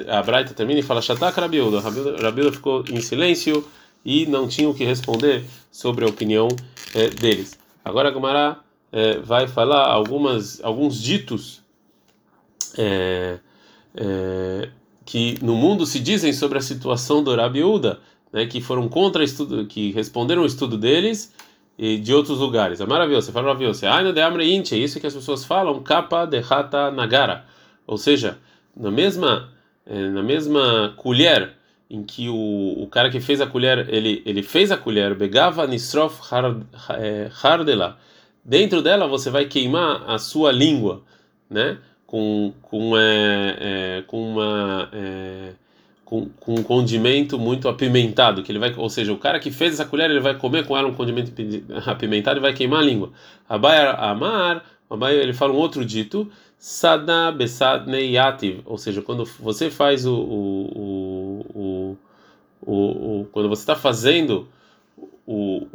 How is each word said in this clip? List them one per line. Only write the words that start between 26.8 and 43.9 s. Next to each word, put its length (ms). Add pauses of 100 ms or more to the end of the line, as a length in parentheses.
Nagara", 560 (400)
ou 100
seja, 420 (380)
na 140
mesma, 600 (360)
é, 220
na 140
mesma 720
colher 580 (360)
em 120
que 260
o, 540
o 40
cara 220
que 100
fez 220
a 60
colher, 420
ele, 380
ele 160
fez 280
a 60
colher, 380
"Begava 520
Nisrof 540 (100)
Har-, 300 (300)
é, 400 (120)
Hardela", 560 (460)
dentro 380
dela 260
você 220
vai 160
queimar 600
a 120
sua 340
língua, 500 (460)
né? 300 (280)
Com, 560
com, 340
é, 640
é, 460